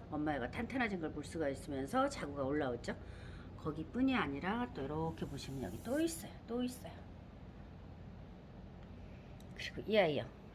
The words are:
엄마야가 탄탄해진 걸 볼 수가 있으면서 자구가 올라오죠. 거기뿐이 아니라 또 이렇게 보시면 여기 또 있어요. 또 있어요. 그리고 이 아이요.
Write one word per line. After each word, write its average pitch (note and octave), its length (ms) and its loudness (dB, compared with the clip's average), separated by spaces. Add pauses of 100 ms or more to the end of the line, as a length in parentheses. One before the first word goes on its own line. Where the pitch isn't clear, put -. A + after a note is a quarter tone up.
(100)
엄마야가 D3 400 2
탄탄해진 A3+ 500 2
걸 D#3 140 0
볼 D3 100 -4
수가 D#3 240 2
있으면서 C#3 600 2
자구가 C#3+ 340 -2
올라오죠. C3+ 500 2 (640)
거기뿐이 A3 580 2
아니라 F#3 600 2
또 - 80 -2
이렇게 D#3+ 420 0
보시면 C#3 380 -4
여기 F#2 200 -4
또 B3+ 200 2
있어요. - 280 0 (160)
또 A#3+ 160 0
있어요. - 300 -4 (2500)
그리고 - 360 -6
이 G#3+ 60 8
아이요. D3+ 300 8 (280)